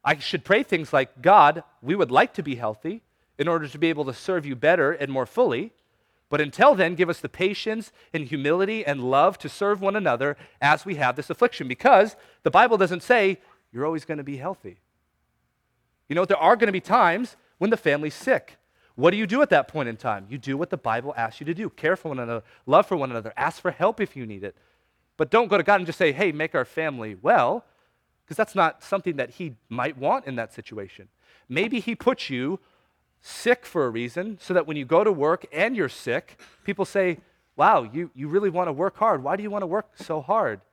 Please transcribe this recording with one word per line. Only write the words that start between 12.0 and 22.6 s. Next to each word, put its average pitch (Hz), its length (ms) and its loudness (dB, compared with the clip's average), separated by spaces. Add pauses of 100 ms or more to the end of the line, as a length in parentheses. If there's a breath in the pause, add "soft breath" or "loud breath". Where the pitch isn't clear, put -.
the 147 80 0
Bible 226 240 6
doesn't 180 280 0
say 202 360 2 (320 soft breath)
you're 127 140 -6
always 160 180 -6
gonna 151 180 -10
be 139 140 -12
healthy. 127 460 -12 (1300)
You 147 80 -6
know, 185 80 2
there 196 100 2
are 175 220 4
gonna 208 160 0
be 185 80 -4
times 196 560 0 (200)
when 202 120 -2
the - 80 0
family's 147 380 -2
sick. - 420 -4 (380)
What 156 160 4
do 196 60 -4
you 220 80 -2
do 226 180 0
at - 80 0
that 143 180 2
point 143 180 -6
in 113 80 -8
time? 101 340 -6
You 135 80 -12
do 135 200 -6
what 170 120 -6
the 185 60 -4
Bible 123 400 -4
asks 113 240 -6
you 147 60 -14
to 165 80 -6
do. 190 160 -8
Care 165 260 -2
for 165 140 -12
one 131 100 -8
another, 117 240 -8 (220 soft breath)